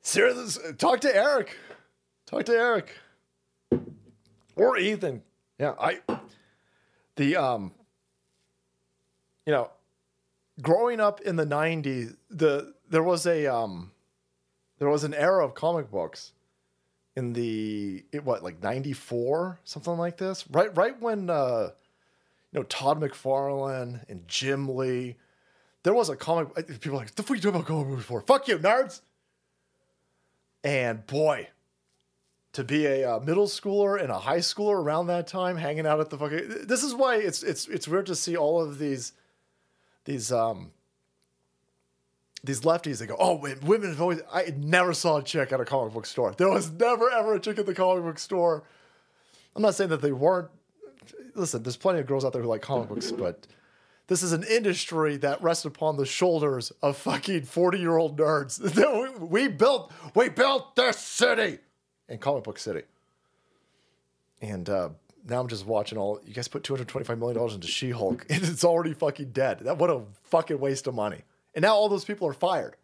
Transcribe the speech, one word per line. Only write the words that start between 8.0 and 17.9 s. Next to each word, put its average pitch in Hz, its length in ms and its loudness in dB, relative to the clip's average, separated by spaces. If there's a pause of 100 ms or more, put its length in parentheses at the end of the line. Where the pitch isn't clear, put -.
you 156 60 0
know, 131 200 0 (920)
growing 220 400 2
up 208 200 0
in 185 140 -4
the 156 100 0
nineties, 143 720 -2 (140)
the, 147 440 0 (160)
there 160 140 2
was 170 220 2
a, 156 220 2
um, 98 440 -2 (840)
there 143 100 0
was 147 160 2
an 147 100 -4
era 170 300 4
of 131 120 -2
comic 156 360 -2
books 87 400 -8 (840)
in 123 160 -4
the, 107 800 -4